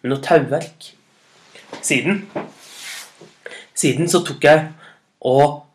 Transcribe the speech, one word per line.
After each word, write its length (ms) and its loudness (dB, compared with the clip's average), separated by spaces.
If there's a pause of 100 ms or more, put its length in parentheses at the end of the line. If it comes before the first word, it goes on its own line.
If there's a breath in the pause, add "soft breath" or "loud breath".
med 100 -6
noe 140 -4
tauverk. 680 -2 (920 loud breath)
Siden, 380 -2 (1500 loud breath)
siden 360 -2
så 160 2
tok 200 -2
jeg 220 6 (560 loud breath)
og 400 2 (100)